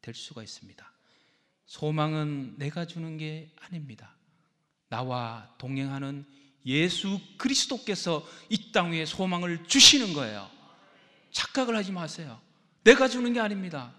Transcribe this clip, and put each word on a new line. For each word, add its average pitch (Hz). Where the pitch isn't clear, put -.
될 117
수가 -
있습니다. -
소망은 151
내가 151
주는 160
게 156
아닙니다. 143
나와 117
동행하는 139
예수 175
그리스도께서 214
이 -
땅 175
위에 160
소망을 175
주시는 262
거예요. 107
착각을 240
하지 202
마세요. 156
내가 262
주는 240
게 240
아닙니다. 185